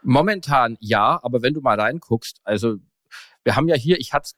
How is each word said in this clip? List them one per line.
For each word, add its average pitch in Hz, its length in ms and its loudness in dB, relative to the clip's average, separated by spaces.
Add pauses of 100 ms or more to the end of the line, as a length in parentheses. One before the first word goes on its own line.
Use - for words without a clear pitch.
Momentan 139 760 2
ja, 107 440 2
aber 120 180 -2
wenn 131 140 0
du 151 80 -8
mal 110 180 2
reinguckst, 117 640 -4
also 107 320 -2 (640)
wir 120 140 0
haben 151 120 2
ja 165 80 2
hier, 151 220 0
ich - 140 -12
hat's, - 260 -4